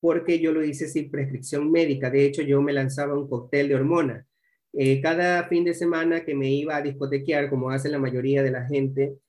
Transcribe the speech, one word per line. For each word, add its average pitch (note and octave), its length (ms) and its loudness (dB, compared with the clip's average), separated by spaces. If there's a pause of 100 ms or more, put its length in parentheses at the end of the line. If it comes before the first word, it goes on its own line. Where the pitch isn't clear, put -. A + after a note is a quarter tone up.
porque E3 400 2
yo D#3+ 120 2
lo D#3 120 0
hice D3+ 240 -4
sin C#3+ 220 -4
prescripción C#3+ 600 -4
médica. C#3+ 400 2
De C#3 140 4
hecho, C#3 180 0
yo C#3 200 4
me C#3+ 100 0
lanzaba C#3 440 -2
un C#3 120 -4
cóctel C#3 400 -2
de C#3+ 60 2
hormonas. C#3 520 0 (460)
Eh, C3+ 300 2
cada F3 460 2
fin F3 160 2
de E3+ 100 0
semana E3 500 0
que D#3 100 -4
me C3+ 160 0
iba D3 260 0
a C#3+ 60 -2
discotequear, C#3+ 680 -2
como C3 200 -2
hace C3+ 200 -2
la D3 80 -2
mayoría C3+ 440 0
de C3+ 80 2
la B2+ 140 -4
gente C#3 520 -2 (120)